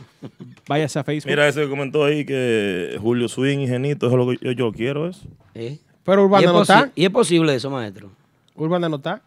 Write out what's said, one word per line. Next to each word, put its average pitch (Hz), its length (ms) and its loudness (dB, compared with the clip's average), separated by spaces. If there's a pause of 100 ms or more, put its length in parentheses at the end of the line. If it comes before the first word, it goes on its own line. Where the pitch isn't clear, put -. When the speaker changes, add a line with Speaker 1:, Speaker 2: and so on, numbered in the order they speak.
(680)
Speaker 1:
váyase 147 320 -2
a 139 40 -8
Facebook. 147 260 -6
Speaker 2:
Mira 147 180 0
ese 143 140 -2
que 143 80 -2
comentó 139 340 -2
ahí 147 220 0
que 101 760 -2
Julio 117 300 0
Swing 139 300 -2
y 139 80 -4
Genito, 131 400 -2
eso 123 120 4
es 123 60 2
lo 127 60 -2
que 127 140 -6
yo, 127 80 -4
yo 117 180 -2
quiero, 139 360 -6
eso. 180 140 -14 (320)
Speaker 3:
¿Eh? 117 240 -12 (260)
Speaker 4:
Pero 196 220 4
Urbana 196 160 6
Speaker 3:
¿Y 170 60 6
es 175 40 6
Speaker 4:
no 175 80 6
Speaker 3:
posi-, - 20 6 (120)
Speaker 4:
está. 254 220 6
Speaker 3:
y 156 100 2
es 190 60 2
posible 160 420 2
eso, 131 160 -4
maestro? 104 400 -8 (440)
Speaker 4:
Urbana 170 360 -2
no 151 80 -4
está. 165 300 -8